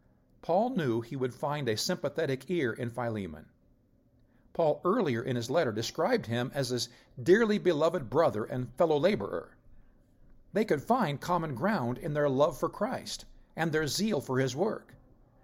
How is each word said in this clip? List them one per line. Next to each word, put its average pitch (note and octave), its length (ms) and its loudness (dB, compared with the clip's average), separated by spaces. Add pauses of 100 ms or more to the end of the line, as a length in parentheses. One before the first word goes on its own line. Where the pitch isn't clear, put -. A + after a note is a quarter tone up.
(420)
Paul G#3 280 2
knew C#3 300 0
he B2+ 160 -10
would B2+ 180 -4
find D3 340 -4
a G#2+ 80 0
sympathetic C#3+ 720 -4
ear D3+ 240 0
in A#2+ 180 -6
Philemon. G#2+ 560 -6 (1040)
Paul D#3 320 2
earlier F3 380 2
in C3 120 -2
his A#2+ 160 -4
letter C#3+ 220 2
described E3 540 -2
him A#2+ 280 -2
as C3+ 140 -2
his B2 200 -2 (320)
dearly G#3 380 6
beloved D#3+ 500 2
brother A#2 360 2
and B2+ 300 -6
fellow D#3+ 220 4
laborer. D3 600 0 (960)
They G#3+ 120 0
could D3 180 0
find F3+ 380 0
common E3 360 -2
ground C3 420 0
in D3+ 160 -6
their D3 140 2
love C#3+ 280 4
for E3 120 -2
Christ E3 560 -6 (320)
and E3 160 0
their D#3 160 0
zeal E3+ 320 0
for B2+ 180 -2
his C3 160 0
work. F#3+ 400 -4 (500)